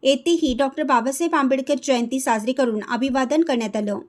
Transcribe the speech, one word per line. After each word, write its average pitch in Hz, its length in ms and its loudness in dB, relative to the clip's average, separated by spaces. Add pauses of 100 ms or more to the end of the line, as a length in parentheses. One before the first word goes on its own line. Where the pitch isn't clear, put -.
येथेही 277 560 2
डॉक्टर 277 240 -2
बाबासाहेब 277 520 0
आंबेडकर 269 480 2
जयंती 254 380 0
साजरी 226 320 -2
करून 233 360 0
अभिवादन 262 540 0
करण्यात 233 340 -2
आलं. 208 220 -2 (100)